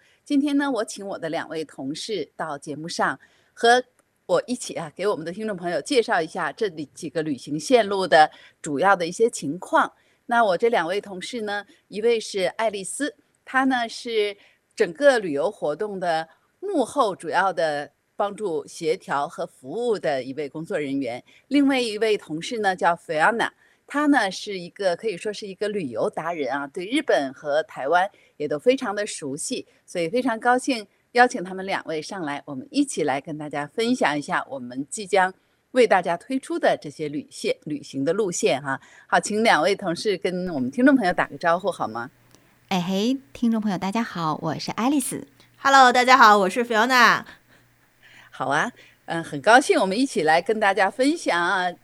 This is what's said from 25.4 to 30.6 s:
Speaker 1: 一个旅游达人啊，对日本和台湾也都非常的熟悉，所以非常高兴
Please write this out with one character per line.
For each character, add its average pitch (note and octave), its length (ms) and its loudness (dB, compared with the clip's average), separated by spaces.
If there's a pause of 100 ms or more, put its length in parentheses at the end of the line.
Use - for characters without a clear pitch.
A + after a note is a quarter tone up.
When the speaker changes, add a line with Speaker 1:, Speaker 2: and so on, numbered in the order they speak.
Speaker 1:
一 F#3+ 80 -12
个 G#3 140 -4
旅 G3+ 160 -4
游 B2+ 260 -2
达 E3+ 220 -4
人 C#3 200 -4
啊， C#3+ 140 -4
对 F3 180 -8
日 C4 160 -2
本 D#3 320 2
和 D3+ 300 -2
台 C3+ 260 -10
湾 F3+ 220 2 (260)
也 D3 100 -4
都 C#3 120 -4
非 B3+ 180 4
常 A3+ 180 -6
的 G#3 120 -4
熟 C#3 280 -8
悉， - 300 -8 (220)
所 - 120 -8
以 E3 120 -2
非 B3 100 0
常 A#3 180 -2
高 B3 200 2
兴 A#3 280 -4 (260)